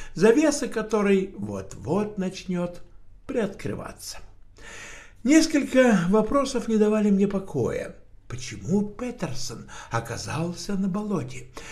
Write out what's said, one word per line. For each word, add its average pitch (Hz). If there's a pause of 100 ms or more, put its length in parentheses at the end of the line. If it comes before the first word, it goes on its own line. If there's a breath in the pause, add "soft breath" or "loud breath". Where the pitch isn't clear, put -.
(140)
завеса 262
которой 208
вот-вот 175
начнёт 180 (420)
приоткрываться. - (1040 loud breath)
Несколько 262 (100)
вопросов 233
не 226
давали 208
мне 196
покоя. - (320)
Почему 120
Петерсон 208 (200 loud breath)
оказался 151
на 196
болоте? 190 (240 loud breath)